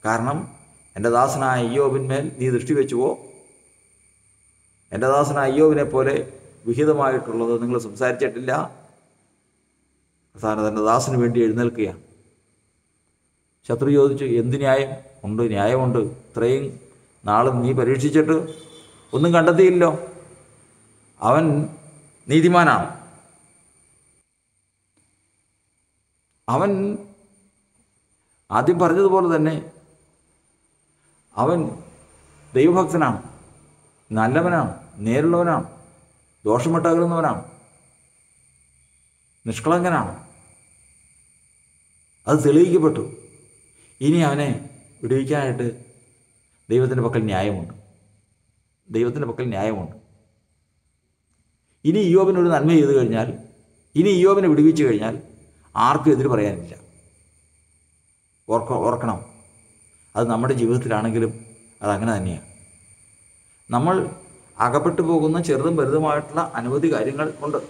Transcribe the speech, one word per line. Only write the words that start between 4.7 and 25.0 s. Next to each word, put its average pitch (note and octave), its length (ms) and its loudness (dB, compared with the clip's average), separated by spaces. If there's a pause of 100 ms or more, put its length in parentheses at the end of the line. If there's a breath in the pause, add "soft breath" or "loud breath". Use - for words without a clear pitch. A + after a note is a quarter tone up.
എൻ്റെ A2+ 160 -2
ദാസനായ C#3+ 420 0
ഇയ്യോബിനെ D3 360 4
പോലെ C3 280 0 (500)
വിഹിതമായിട്ടുള്ളത് B2 920 0
നിങ്ങൾ A#2+ 220 -4
സംസാരിച്ചിട്ടില്ല." B2 720 -4 (1800)
അവസാനം G#2+ 300 -4
തൻ്റെ G#2+ 180 -2
ദാസന് B2 340 2
വേണ്ടി A#2+ 240 0
എഴുന്നേൽക്കുകയാണ്. A2+ 600 -2 (1700)
ശത്രു C3 220 -2
ചോദിച്ചു, C#3 440 4
"എന്ത് B2 220 0
ന്യായം?" C3+ 340 0 (300)
"ഉണ്ട്, A2 280 -4
ന്യായമുണ്ട്. A#2 520 0 (200)
ഇത്രയും B2+ 440 -2 (600)
നാളും A#2+ 340 2
നീ A#2+ 140 0
പരീക്ഷിച്ചിട്ട് C#3+ 640 2 (760)
ഒന്നും D#3 200 2
കണ്ടെത്തിയില്ലല്ലോ. F3 580 4 (1300)
അവൻ C#3 240 2 (840)
നീതിമാനാണ്." D#3+ 600 4 (3500)